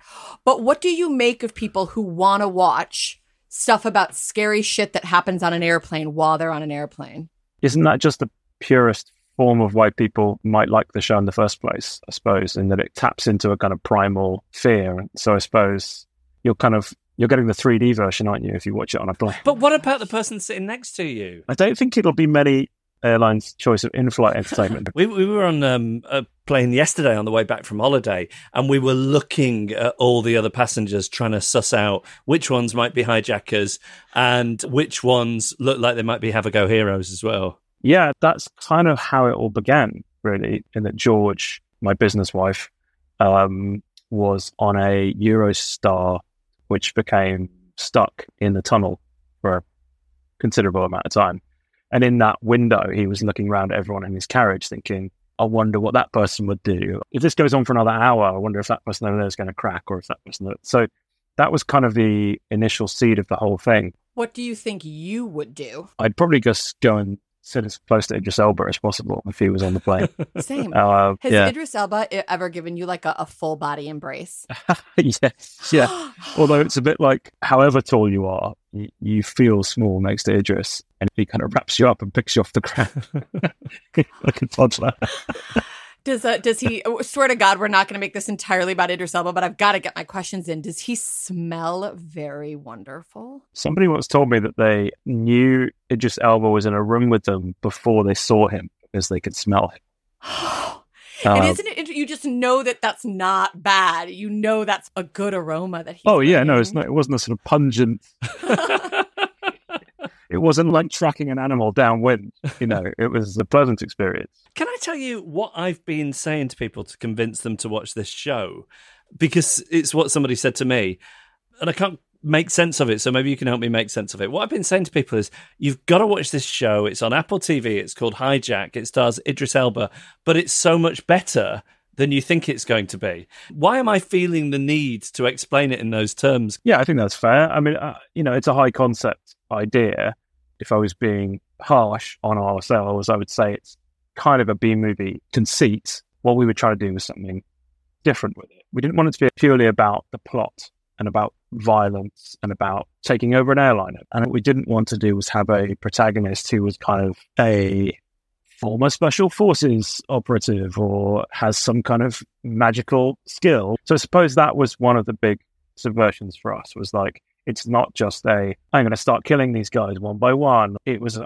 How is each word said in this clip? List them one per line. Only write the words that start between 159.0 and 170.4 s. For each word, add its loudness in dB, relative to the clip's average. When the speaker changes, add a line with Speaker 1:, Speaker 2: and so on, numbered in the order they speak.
Speaker 2:
forces 0
operative -2
or 0
has -2
some 0
kind 0
of -4
magical 0
skill. 0
So 2
I 2
suppose 2
that 4
was 0
one 4
of 0
the -6
big 0
subversions -2
for -8
us, -12
was -10
like, -4
it's -8
not 0
just -4
a, 0
"I'm 4
gonna 0
start 0
killing 2
these -4
guys -2
one -8
by 4
one." 2